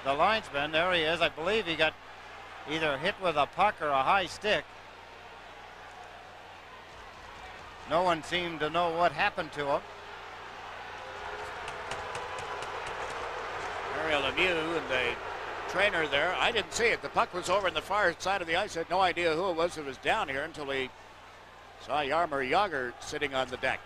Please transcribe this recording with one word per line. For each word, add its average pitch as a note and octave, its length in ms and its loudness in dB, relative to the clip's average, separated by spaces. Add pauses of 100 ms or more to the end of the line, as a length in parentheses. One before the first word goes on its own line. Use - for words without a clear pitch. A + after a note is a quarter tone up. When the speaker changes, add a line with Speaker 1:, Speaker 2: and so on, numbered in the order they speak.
Speaker 1:
the C3+ 100 2
linesman. D#3+ 600 2
There E3+ 180 6
he F3 120 6
is. D#3+ 180 2
I D#3+ 80 6
believe F#3 360 0
he E3 100 0
got D#3 180 4 (760)
either D3+ 280 2
hit F3 260 0
with E3 140 4
a C#3+ 80 6
puck G3+ 360 2
or D#3 60 0
a C3+ 160 4
high F#3 220 4
stick. E3+ 400 0 (3250)
No D#3+ 140 4
one E3+ 180 4
seemed E3+ 380 -2
to D3+ 100 2
know E3+ 280 2
what E3+ 160 6
happened F3 400 0
to D3 120 -2
him. C#3+ 160 2 (4000)
Speaker 2:
Mario D3+ 260 2
Lemieux D#3+ 540 2
and C3+ 120 -4
the B2 260 2 (540)
trainer F3+ 380 2
there. D3+ 320 2
I E3+ 120 4
didn't - 220 -2
see A3+ 120 2
it. G3 160 4
The C#3+ 80 -6
puck - 240 2
was F3 160 -4
over F#3+ 180 4
on E3+ 60 2
the D#3 80 0
far F#3+ 380 4
side F#3+ 200 2
of F3 80 -4
the E3 80 2
ice. F#3+ 220 0
I E3 40 -2
had E3 80 -4
no F3+ 100 4
idea E3+ 340 6
who F3+ 160 2
it E3 80 2
was E3+ 180 2
that D#3 100 -6
was C3 120 -6
down F#3+ 320 2
here C#3 140 -2
until D3+ 240 -6
we C3 220 0 (960)
saw C#3+ 160 0
Jaromir C#3+ 480 2
Jagr D3 500 2
sitting D3 340 -2
on C3 160 2
the B2+ 80 -6
deck. B2+ 280 0